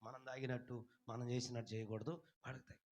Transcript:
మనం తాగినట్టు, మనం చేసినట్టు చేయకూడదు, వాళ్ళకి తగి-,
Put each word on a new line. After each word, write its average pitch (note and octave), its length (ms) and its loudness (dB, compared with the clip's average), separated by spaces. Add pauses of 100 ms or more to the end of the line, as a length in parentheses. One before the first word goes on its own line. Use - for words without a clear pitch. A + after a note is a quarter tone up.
మనం B2+ 240 -8
తాగినట్టు, B2 580 0 (240)
మనం A#2+ 200 0
చేసినట్టు B2 440 2
చేయకూడదు, A2 500 0 (220)
వాళ్ళకి C3 200 -6
తగి-, - 120 -14 (220)